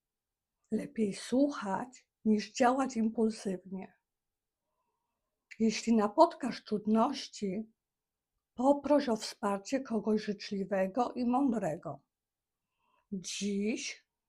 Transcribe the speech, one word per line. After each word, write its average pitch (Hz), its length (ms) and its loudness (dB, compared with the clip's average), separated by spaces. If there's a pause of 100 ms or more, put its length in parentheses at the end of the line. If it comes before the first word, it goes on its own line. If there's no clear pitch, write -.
(720)
Lepiej 214 420 -2
słuchać 247 920 -2 (200)
niż 208 260 2
działać 262 460 2
impulsywnie. 214 960 -2 (1700)
Jeśli 226 360 2
napotkasz 233 680 4
trudności, 214 1080 -2 (840)
poproś 285 540 4
o 220 60 2
wsparcie 202 640 -4
kogoś 214 440 -2
życzliwego 196 880 -4
i 247 120 -2
mądrego. 220 760 0 (1120)
Dziś 202 920 -4 (240)